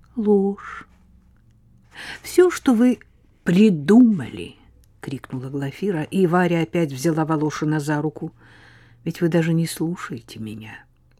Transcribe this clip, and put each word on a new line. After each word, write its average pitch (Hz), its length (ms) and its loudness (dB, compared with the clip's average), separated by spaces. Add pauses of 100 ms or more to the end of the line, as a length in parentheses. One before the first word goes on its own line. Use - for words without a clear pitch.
(160)
ложь. 202 720 0 (1400)
"Всё, 359 280 4
что - 240 0
вы 240 240 2 (460)
придумали!" 175 1120 4 (440)
крикнула 131 500 -10
Глафира, 143 540 -4
и 190 220 0
Варя 170 360 2
опять 165 280 -2
взяла 151 340 0
Волошина 151 540 -2
за 147 220 -4
руку. 156 320 -8 (720)
"Ведь 165 160 -8
вы 175 80 2
даже 165 240 0
не 165 140 0
слушаете 156 760 -8
меня. 107 440 -14 (360)